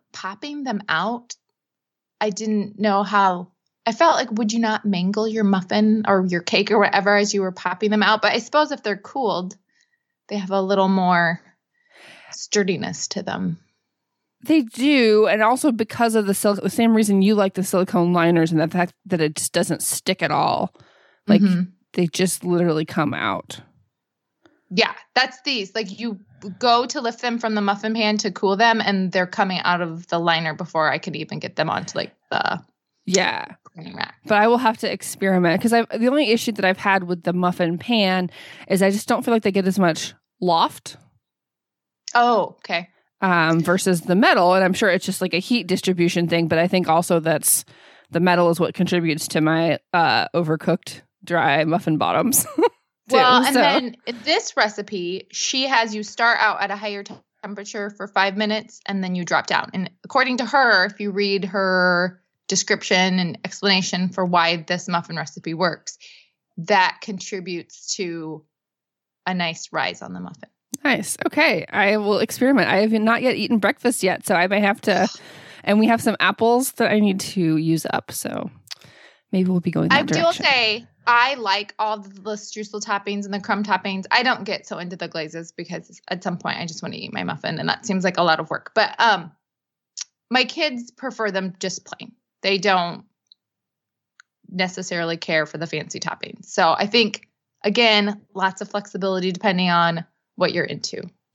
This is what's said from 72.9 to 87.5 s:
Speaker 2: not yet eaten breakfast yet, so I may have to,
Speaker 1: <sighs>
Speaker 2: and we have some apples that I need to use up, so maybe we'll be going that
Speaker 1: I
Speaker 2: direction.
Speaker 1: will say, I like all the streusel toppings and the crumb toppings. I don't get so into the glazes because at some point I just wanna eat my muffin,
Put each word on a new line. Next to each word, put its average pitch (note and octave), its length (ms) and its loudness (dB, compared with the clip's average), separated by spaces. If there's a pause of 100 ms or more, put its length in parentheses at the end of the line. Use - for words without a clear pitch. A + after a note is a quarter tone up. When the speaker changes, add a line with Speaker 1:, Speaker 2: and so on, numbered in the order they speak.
Speaker 2:
not A3 300 2
yet B3 140 0
eaten G#3+ 220 0
breakfast G#3+ 440 0
yet, F#3 240 -2
so G3+ 80 2
I F3 120 4
may G3+ 140 0
have G3 220 2
to, G3 260 2 (280)
Speaker 1:
<sighs> - 280 -20
Speaker 2:
and G#3 140 4
we A3 100 6
have A#3 120 4
some A3 200 0
apples A#3 520 2
that A3+ 180 0
I G#3+ 100 4
need G3 200 2
to D#3+ 360 0
use D#3+ 360 0
up, - 200 -4
so - 380 -8 (800)
maybe F#3 200 0
we'll F3+ 100 2
be F3 120 -4
going D#3+ 180 0
that C#4 80 4
Speaker 1:
I D4+ 40 0
Speaker 2:
direction. - 220 -2
Speaker 1:
will E4+ 80 2
say, A#3 540 0 (200)
I A#3+ 280 4
like G#3 440 -4
all G#3+ 200 -2
the G3 340 -12
streusel G#3 500 -10
toppings G3+ 420 -4
and G3 100 -8
the G3+ 60 -4
crumb G3+ 240 -2
toppings. F#3+ 460 -2
I A#3+ 120 4
don't A#3+ 220 -2
get G3+ 220 -8
so F3 120 -12
into F3 180 -10
the E3+ 120 -8
glazes E3 440 -12
because E3+ 560 -14
at F#3 140 -8
some F3 160 -6
point - 200 -6
I E3+ 80 -8
just D#3+ 160 -14
wanna - 140 -10
eat - 160 -14
my - 120 -6
muffin, D#3+ 340 -6